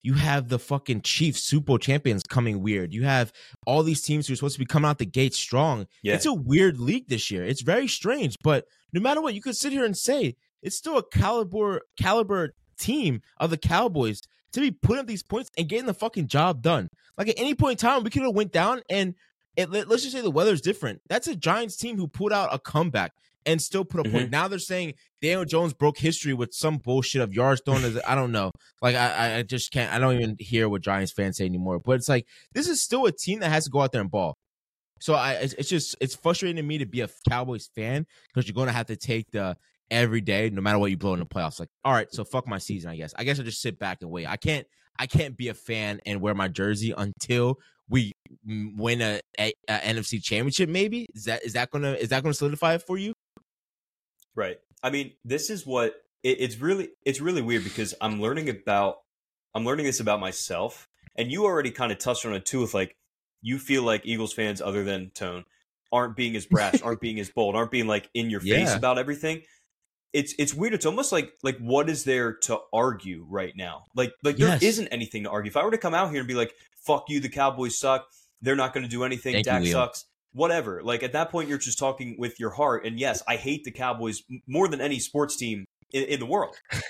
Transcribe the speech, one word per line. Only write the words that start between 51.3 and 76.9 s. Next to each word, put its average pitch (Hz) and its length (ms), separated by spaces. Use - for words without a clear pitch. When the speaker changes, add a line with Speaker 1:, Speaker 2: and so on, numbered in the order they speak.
Speaker 1:
is 113 100
that 123 180
gonna, 143 220
is 113 160
that 131 120
gonna 147 140
solidify 147 400
it 170 80
for 185 140
you? 202 160
Speaker 2:
Right. 95 220
I 131 60
mean, 139 240
this 143 240
is 185 160
what, 120 300
it, 127 160
it's 117 180
really, 180 320
it's 135 160
really 170 200
weird 113 220
because 98 380
I'm 107 200
learning 139 280
about, 101 480
I'm 113 120
learning 143 200
this 131 140
about 104 200
myself. 92 680
And 120 160
you 202 140
already 151 260
kinda 113 240
touched 120 300
on 110 80
it 95 120
too 131 160
with, 113 120
like, 95 220
you 127 180
feel 135 240
like 110 220
Eagles 113 280
fans, 104 280
other 98 220
than 95 300
Tone, 90 300
aren't 120 240
being 117 200
as 104 100
brash, 104 360
Speaker 1:
<laughs> - 20
Speaker 2:
aren't 117 180
being 110 180
as 98 100
bold, 104 260
aren't 113 160
being, 120 160
like, 104 260
in 117 160
your 101 100
face 110 300
Speaker 1:
Yeah. 104 80
Speaker 2:
about 127 200
everything. 147 440
It's, 143 240
it's 143 160
weird. 208 200
It's 185 120
almost 240 260
like, 160 220
like, 131 140
what 135 320
is 156 140
there 123 300
to 113 160
argue 95 560
right 92 260
now? 87 280
Like, 123 180
like, 143 140
there 139 120
Speaker 1:
Yes. 151 140
Speaker 2:
isn't 220 260
anything 113 340
to 104 60
argue. 104 200
If 143 80
I 151 60
were 220 80
to 220 60
come 175 160
out 175 180
here 147 80
and 127 80
be 127 60
like, 117 200
"Fuck - 340